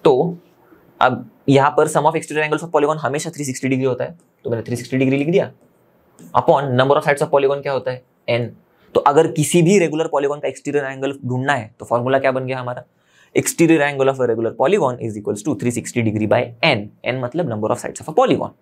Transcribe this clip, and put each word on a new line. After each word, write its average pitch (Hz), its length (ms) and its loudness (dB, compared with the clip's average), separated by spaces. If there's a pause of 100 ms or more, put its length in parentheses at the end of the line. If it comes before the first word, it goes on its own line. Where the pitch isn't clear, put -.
तो 165 340 2 (600)
अब 127 300 0 (180)
यहाँ 139 220 6
पर 151 180 2
sum 160 120 0
of 151 120 2
exterior 151 300 -4
angles 151 200 -2
of 165 80 -12
polygon 151 260 2
हमेशा 151 340 -4
थ्री 147 140 -8
सिक्सटी 131 240 -6
डिग्री 131 180 0
होता 127 180 -2
है, 165 140 -14 (260)
तो 135 60 -6
मैंने 113 120 -4
थ्री 120 140 -6
सिक्सटी 120 200 -8
डिग्री 131 200 2
लिख 143 120 -2
दिया। 135 240 0 (840)
Upon 143 320 2
number 131 260 4
of 151 80 0
sides 147 180 0
of 151 60 -2
polygon 139 340 2
क्या 143 100 -4
होता 127 180 -4
है? 123 140 -10 (240)
एन। 120 280 -2 (380)
तो - 60 4
अगर 147 320 4
किसी 165 300 2
भी 190 160 6
रेगुलर 156 300 0
पॉलीगॉन 147 320 -2
का 143 80 -4
एक्सटीरियर 139 360 -4
एंगल 135 420 -6
ढूंढना 127 260 -2
है, 123 260 -4
तो - 80 -14
फॉर्मूला 123 320 0
क्या 135 140 2
बन 131 140 -4
गया 131 140 -6
हमारा? 123 240 -10 (520)
Exterior 147 560 2
angle 135 220 2
of 131 60 -6
a 123 60 2
regular 113 260 0 (100)
polygon 147 320 2 (120)
is 110 60 -6 (100)
equals 107 260 -6
to 143 80 0
three 120 220 -2
sixty - 300 -4
degree 107 240 -2
by 120 120 2 (200)
n। 143 140 2 (300)
n 127 140 -4
मतलब 131 280 -4
number 107 260 -2
of - 80 -12
sides - 180 -10
of 156 120 -12
a - 40 4
polygon। 165 300 2 (140)